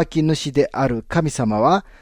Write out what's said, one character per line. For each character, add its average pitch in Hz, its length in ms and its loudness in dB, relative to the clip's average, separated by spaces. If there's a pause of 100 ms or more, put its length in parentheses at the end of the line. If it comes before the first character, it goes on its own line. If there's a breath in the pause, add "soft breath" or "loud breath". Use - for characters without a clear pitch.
き 160 160 -2
主 151 300 0
で 135 220 2
あ 131 120 -2
る 117 220 -2
神 165 220 0
様 107 320 -2
は、 175 240 2 (160 soft breath)